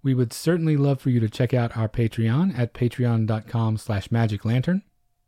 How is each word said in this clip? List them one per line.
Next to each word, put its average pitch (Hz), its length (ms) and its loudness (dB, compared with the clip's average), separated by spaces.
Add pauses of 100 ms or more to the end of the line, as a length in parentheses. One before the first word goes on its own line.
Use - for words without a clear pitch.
we 135 100 2
would 123 180 0
certainly 160 460 0
love 139 240 2
for 139 80 -2
you 120 100 2
to 113 80 2
check 123 280 0
out 117 200 0
our 110 140 -2
Patreon 120 680 0
at 120 180 -2
patreon 117 500 0
dot 110 220 -2
com 113 300 0
slash - 340 -4
magic 113 340 0
lantern. 127 380 0 (440)